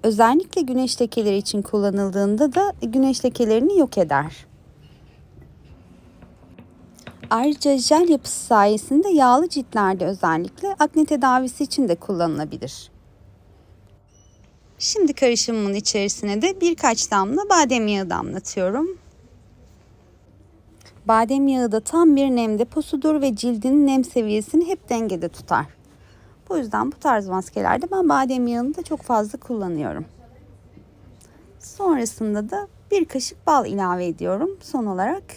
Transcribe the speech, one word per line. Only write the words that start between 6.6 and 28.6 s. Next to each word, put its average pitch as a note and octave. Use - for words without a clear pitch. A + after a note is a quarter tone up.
Ayrıca C#4
jel D4+
yapısı -
sayesinde A3
yağlı D4
ciltlerde F#3+
özellikle F#3
akne D#4
tedavisi C4
için C4+
de E3+
kullanılabilir. D#3
Şimdi F4+
karışımımın A3
içerisine G3+
de F#4+
birkaç E4
damla G#3+
badem B3+
yağı G3
damlatıyorum. G#3
Badem A#3
yağı B3
da A3
tam D#4+
bir C#4
nem A#3
deposudur D4+
ve C4+
cildin B3
nem C4
seviyesini A#3
hep -
dengede G3
tutar. -
Bu F4+
yüzden A3+
bu -
tarz G#3+
maskelerde F#3+
ben F#4
badem C4
yağını A#3+